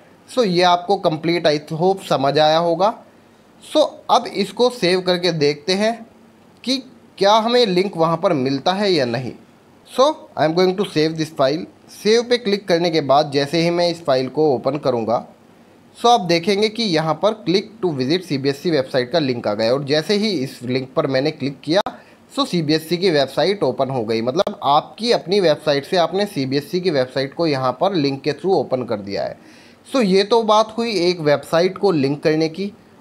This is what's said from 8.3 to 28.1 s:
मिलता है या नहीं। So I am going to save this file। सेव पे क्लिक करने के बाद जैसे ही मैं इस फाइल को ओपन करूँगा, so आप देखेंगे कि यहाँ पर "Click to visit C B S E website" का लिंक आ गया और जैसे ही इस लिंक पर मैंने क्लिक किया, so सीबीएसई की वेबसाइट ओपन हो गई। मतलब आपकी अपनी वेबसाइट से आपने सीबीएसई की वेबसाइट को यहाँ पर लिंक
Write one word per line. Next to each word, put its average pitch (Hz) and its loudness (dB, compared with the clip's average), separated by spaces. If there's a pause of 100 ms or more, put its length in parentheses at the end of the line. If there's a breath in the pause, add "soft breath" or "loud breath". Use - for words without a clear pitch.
मिलता 139 0
है 196 0
या 147 2
नहीं। 120 -4 (560)
So 254 4 (320)
I 147 4
am 160 0
going 185 2
to 202 -2
save 156 0
this 156 -6
file। 143 0 (280)
सेव 226 2
पे 240 0
क्लिक 202 -4
करने 175 2
के 160 2
बाद 143 2
जैसे 143 0
ही 170 2
मैं 175 0
इस 165 -8
फाइल 131 0
को 151 0
ओपन 135 -4
करूँगा, 123 -2 (720 loud breath)
so - 0
आप 240 6
देखेंगे 190 0
कि 214 -4
यहाँ 160 0 (100)
पर 220 0
"Click 185 2 (160)
to 175 0
visit 156 -2
C 143 -2
B 135 0
S 139 -4
E 175 0
website" 131 0
का 170 2
लिंक 127 -2
आ 104 0
गया 113 2
और 143 0
जैसे 156 0
ही 214 0
इस 135 -6
लिंक 127 -4
पर 151 0
मैंने 135 0
क्लिक 143 -8
किया, 175 0 (500 loud breath)
so 277 -2
सीबीएसई 156 -2
की 185 2
वेबसाइट 151 0
ओपन 131 -2
हो 127 -2
गई। 113 -2
मतलब 165 -2
आपकी 156 0
अपनी 190 0
वेबसाइट 147 0
से - -2
आपने 175 0
सीबीएसई 143 -4
की 180 -2
वेबसाइट 135 -2
को 170 -2
यहाँ 131 0
पर 196 0
लिंक 139 -2